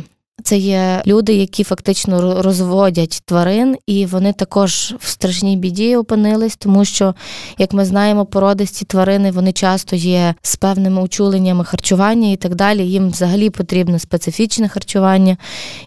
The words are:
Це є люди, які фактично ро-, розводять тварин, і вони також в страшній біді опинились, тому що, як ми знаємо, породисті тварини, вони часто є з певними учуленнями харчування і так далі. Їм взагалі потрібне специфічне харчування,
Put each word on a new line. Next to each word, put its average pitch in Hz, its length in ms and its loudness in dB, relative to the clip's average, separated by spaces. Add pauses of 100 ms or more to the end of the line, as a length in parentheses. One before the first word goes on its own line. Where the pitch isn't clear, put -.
(420)
Це - 140 0
є 190 500 0
люди, 208 280 2
які 196 300 0
фактично 190 560 -2
ро-, 180 220 0
розводять 185 800 0
тварин, 202 520 2 (100)
і 196 200 0
вони 185 260 0
також 202 680 -2
в - 80 -12
страшній 190 480 -2
біді 190 400 0
опинились, 220 600 0
тому 202 280 2
що, 196 300 0 (440)
як 190 140 0
ми 196 120 2
знаємо, 202 420 0
породисті 196 580 -2
тварини, 196 460 0
вони 185 220 0
часто 190 440 -2
є 175 460 0
з - 140 -6
певними 190 460 0
учуленнями 185 640 0
харчування 202 640 2
і 196 60 0
так 180 180 -4
далі. 196 340 2
Їм 190 220 0
взагалі 190 400 0
потрібне 175 480 0
специфічне 208 680 -2
харчування, 190 680 2 (500)